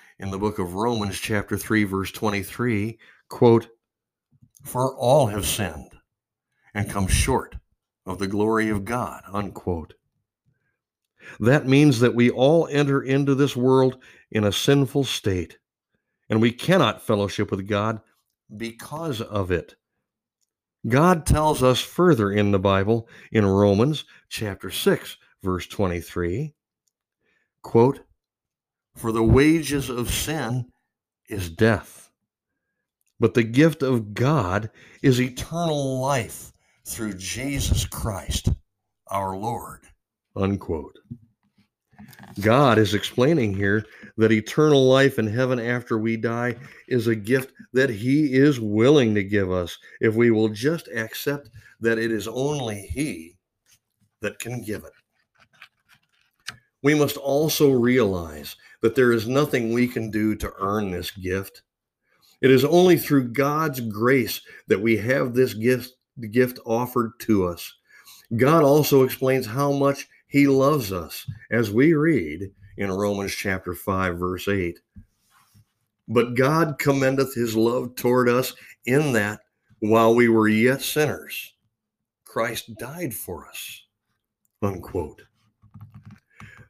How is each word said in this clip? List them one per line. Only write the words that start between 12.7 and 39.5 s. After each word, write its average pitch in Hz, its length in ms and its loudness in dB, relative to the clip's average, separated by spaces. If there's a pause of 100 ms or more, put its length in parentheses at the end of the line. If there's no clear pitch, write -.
into 139 320 0
this 135 220 0
world 131 480 2 (260)
in 107 140 0
a 101 80 2
sinful 139 540 0
state, 92 520 -4 (720)
and 110 100 0
we 117 120 4
cannot 147 500 0
fellowship 101 480 -2
with 98 180 -4
God 107 320 -2 (580)
because 117 640 -10
of 101 280 -6
it. 85 260 -4 (1120)
God 156 380 2
tells 151 380 2
us 127 180 4
further 135 500 2
in 101 200 2
the 98 80 2
Bible, 98 500 0 (220)
in 110 120 4
Romans 101 600 4 (260)
chapter 98 400 -10
six, - 480 -2 (240)
verse 92 240 -4
twenty-three, 90 880 -4 (1080)
quote, 123 380 2 (960)
"For 113 160 -6
the 113 120 0
wages 139 680 2
of 120 220 -6
sin 127 600 -6 (560)
is 95 220 -8
death, 107 640 -2 (1080)
but 113 140 2
the 120 100 4
gift 139 380 2
of 120 320 -2
God 110 560 -2 (320)
is 127 180 4
eternal 139 800 -4
life 127 520 -4 (360)
through 107 280 -8
Jesus 131 720 -4
Christ, - 640 -6 (580)
our 98 280 -4
Lord," 107 460 -10 (540)